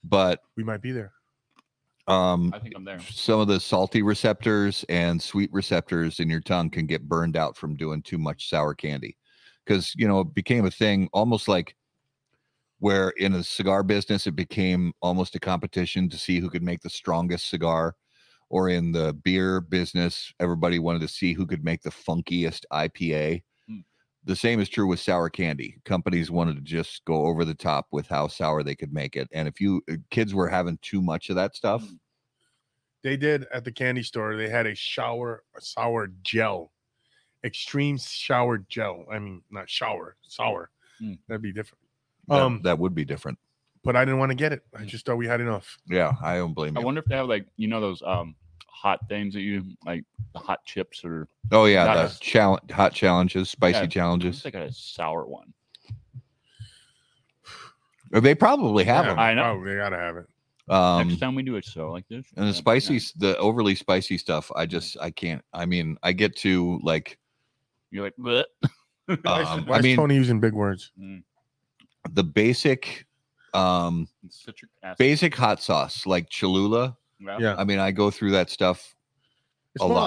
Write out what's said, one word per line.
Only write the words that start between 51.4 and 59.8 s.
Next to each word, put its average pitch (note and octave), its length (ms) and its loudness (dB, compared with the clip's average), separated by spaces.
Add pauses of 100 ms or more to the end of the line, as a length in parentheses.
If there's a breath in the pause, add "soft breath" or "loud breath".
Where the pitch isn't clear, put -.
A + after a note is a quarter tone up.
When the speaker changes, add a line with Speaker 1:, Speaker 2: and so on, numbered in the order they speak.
Speaker 1:
Oh, A2 140 8
yeah, G2 220 8
Speaker 3:
not G#2+ 80 6
Speaker 1:
the F2+ 80 4
Speaker 3:
as D#2+ 180 -2
Speaker 1:
challenge, G2+ 500 4
hot G2 240 4
challenges, F2+ 560 2
spicy F2+ 300 4
Speaker 3:
Yeah, E2 60 0
Speaker 1:
challenges. F2 500 0
Speaker 3:
it's - 100 -16
like - 80 -10
a E2+ 180 -10
sour E2 540 -6
one. - 260 -18 (2500 loud breath)
Speaker 1:
Or A2 80 6
they D3 140 10
probably D#3 500 6
have C3 200 4
Speaker 2:
Yeah, G2 60 2
Speaker 1:
them. F2 80 0
Speaker 3:
I A2+ 160 4
know. B2+ 80 2
Speaker 2:
probably, G2 300 0
they G2+ 60 -2
gotta G2+ 180 -2